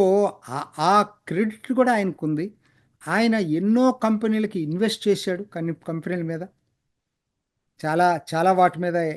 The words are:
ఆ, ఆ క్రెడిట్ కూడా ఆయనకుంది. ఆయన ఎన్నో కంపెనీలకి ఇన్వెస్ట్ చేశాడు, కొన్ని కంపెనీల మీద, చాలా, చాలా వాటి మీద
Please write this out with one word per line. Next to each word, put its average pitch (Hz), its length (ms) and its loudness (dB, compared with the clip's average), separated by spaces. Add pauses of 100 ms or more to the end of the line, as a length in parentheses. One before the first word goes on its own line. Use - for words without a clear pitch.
(500)
ఆ, 139 180 -6 (120)
ఆ 190 220 6
క్రెడిట్ 214 720 -4
కూడా 247 200 2
ఆయనకుంది. 180 600 -4 (540)
ఆయన 220 280 0
ఎన్నో 214 560 2
కంపెనీలకి 220 680 -2
ఇన్వెస్ట్ 185 480 -4
చేశాడు, 190 360 -2
కొన్ని 165 300 -8 (140)
కంపెనీల 170 340 -6
మీద, 165 200 -6 (1400)
చాలా, 170 340 2 (160)
చాలా 175 160 2
వాటి 180 280 4
మీద 175 160 -2 (220)